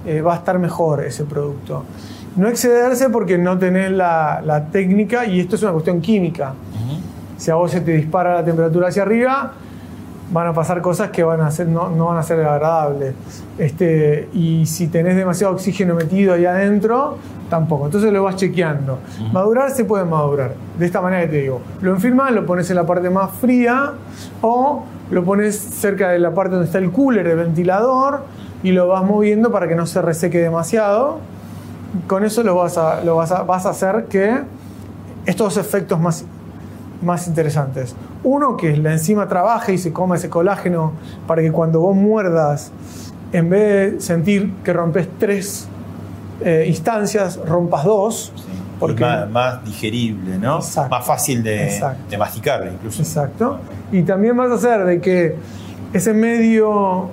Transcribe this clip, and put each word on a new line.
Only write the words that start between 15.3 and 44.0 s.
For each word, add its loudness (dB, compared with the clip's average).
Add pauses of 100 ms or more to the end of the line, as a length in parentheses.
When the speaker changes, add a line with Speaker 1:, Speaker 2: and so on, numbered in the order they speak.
Speaker 2:
oxígeno 0
metido 2
ahí 4
adentro, 2 (320)
tampoco. 0
Entonces 2
lo 2
vas 0
chequeando. 0 (200)
Speaker 1:
Ujú. -2
Speaker 2:
Madurar 2
se 0
puede 0
madurar. 0 (240)
De 0
esta 0
manera 0
que 0
te 0
digo. -4 (200)
Lo 2
enfirmás, 2
lo 2
pones 0
en 0
la 2
parte 0
más 0 (100)
fría 2 (480)
o 0 (260)
lo 0
pones 0
cerca -2
de 2
la 2
parte 0
donde 0
está -2
el 0
cooler, 2
el 2
ventilador, 2 (400)
y 2
lo 4
vas 4
moviendo 4
para 0
que 0
no 0
se 0
reseque 0
demasiado. 2 (880)
Con 0
eso 0
lo 4
vas 2
a, 0
lo 2
vas 2
a, 0
vas 0
a 2
hacer 0
que 0 (840)
estos 0
efectos -2
más, 0 (800)
más -2
interesantes. -2 (280)
Uno, 2
que 2
la 2
enzima 2
trabaje 2
y 2
se -4
coma 0
ese -4
colágeno 0 (340)
para 0
que 2
cuando 2
vos 4
muerdas, 2 (600)
en 2
vez 4
de -8